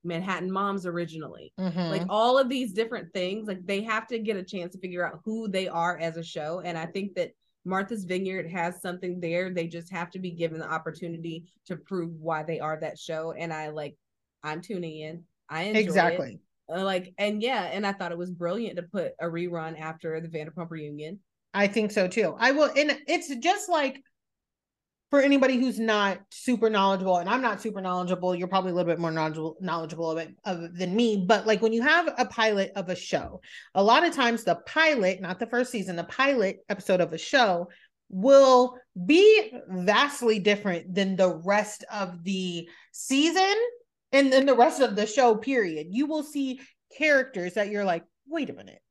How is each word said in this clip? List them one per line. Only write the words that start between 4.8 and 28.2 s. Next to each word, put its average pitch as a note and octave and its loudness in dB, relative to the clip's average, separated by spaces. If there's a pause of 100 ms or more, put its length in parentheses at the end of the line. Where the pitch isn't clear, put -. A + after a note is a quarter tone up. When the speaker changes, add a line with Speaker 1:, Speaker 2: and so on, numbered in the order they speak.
Speaker 1:
out D#3+ -8
who A3 -6
they F#3+ -2
are E3+ -2
as E3 -6
a E3 -10
show. E3 -8
And E3+ -8
I D#3+ -6
think G3 -8
that F3 -4 (340)
Martha's G3 -4
Vineyard F#3 -4
has F3+ -6
something F3+ -8
there. F3 -4
They E3+ -4
just E3+ -12
have F3 -8
to F#3+ -12
be F#3 -6
given E3 -4
the - -8
opportunity E3 -8 (180)
to F3+ -10
prove E3+ -8
why D#3 -4
they E3 -6
are D#3 -4
that D#3 -8
show. D#3+ -8
And E3 -8
I, D#3 -8
like, D3+ -10 (480)
I'm D#3 -6
tuning E3 -10
in. D#3+ -12 (240)
I D#3+ -6
enjoy A3 0
Speaker 2:
Exactly. E3+ 0 (280)
Speaker 1:
it. E3 -6
Uh, F#3+ -4
like, F#3 -4
and G#3 -2
yeah, A#3 -2
and G3 -6
I G3 -2
thought F3+ -6
it E3+ -8
was F3+ -8
brilliant F3 -6
to F3 -8
put E3+ -6
a E3 -6
rerun E3 -6
after D#3+ -8
the E3 -12
Vanderpump E3 -10
reunion. D3+ -12 (340)
Speaker 2:
I G3+ 2
think G#3 0
so G3 2
too. F3+ -2
I B3+ 4
will, C#4+ 4
and D4 2 (120)
it's C#4+ -2
just, F4 0
like, C#4+ 0 (1120)
for C#4+ 6
anybody C4 6
who's A#3 0
not G#3 2 (100)
super A3+ 0
knowledgeable, G3 2
and F3 -2
I'm B3+ 2
not A3 -2
super G3 -6
knowledgeable, F3+ -2